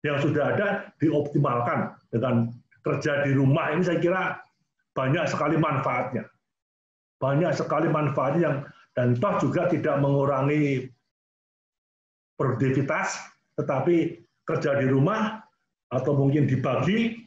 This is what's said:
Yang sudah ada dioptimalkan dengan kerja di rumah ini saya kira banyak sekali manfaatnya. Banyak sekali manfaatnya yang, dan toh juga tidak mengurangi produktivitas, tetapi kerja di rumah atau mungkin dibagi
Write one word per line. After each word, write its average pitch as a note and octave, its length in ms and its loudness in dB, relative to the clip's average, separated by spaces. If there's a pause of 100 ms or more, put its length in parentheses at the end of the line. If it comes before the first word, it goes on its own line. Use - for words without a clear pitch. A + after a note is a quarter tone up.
Yang C#3+ 280 0
sudah C#3+ 140 2 (120)
ada G3+ 100 0 (320)
dioptimalkan D3 960 0 (160)
dengan A#2 380 0 (300)
kerja C#3+ 480 -2
di C3+ 80 2
rumah D3 400 2
ini F3+ 80 0
saya F3 160 0
kira F3 400 0 (560)
banyak C#3 320 0
sekali D3 320 0
manfaatnya. B2+ 640 -2 (960)
Banyak C#3+ 320 0
sekali D#3 400 0
manfaatnya D3+ 500 0
yang, C#3+ 160 0 (380)
dan B2 120 0 (120)
toh F#3+ 240 0
juga E3 240 0
tidak D3 320 0
mengurangi C#3 880 0 (1500)
produktivitas, C3+ 800 -2 (400)
tetapi D3+ 640 0 (240)
kerja D3 320 0
di C3 80 2
rumah G#3 560 0 (480)
atau D3 240 0
mungkin C#3 320 2
dibagi D3 800 0